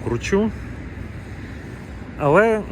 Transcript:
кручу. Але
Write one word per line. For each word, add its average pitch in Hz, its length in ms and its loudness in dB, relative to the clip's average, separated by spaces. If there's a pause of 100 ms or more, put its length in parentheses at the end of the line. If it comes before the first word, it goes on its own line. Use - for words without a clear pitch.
кручу. 196 460 2 (1700)
Але 208 360 6 (120)